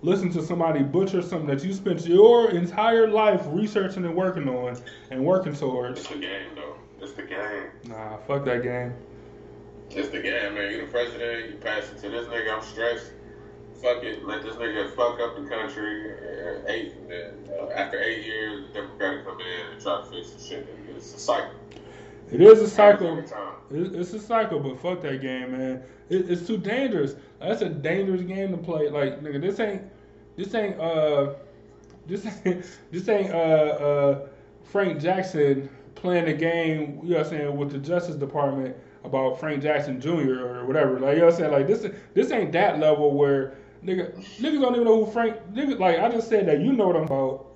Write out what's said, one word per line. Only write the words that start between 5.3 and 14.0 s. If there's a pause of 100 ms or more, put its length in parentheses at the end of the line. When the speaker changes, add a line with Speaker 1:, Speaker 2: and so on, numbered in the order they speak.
Speaker 1:
towards.
Speaker 2:
It's
the
game,
though. (260)
It's
the
game. (140)
Speaker 1:
Nah, (100)
fuck
that
game. (960)
Speaker 2:
It's
the
game,
man.
You
the
president,
you
pass
it
to
this
nigga,
I'm
stressed. (680)
Fuck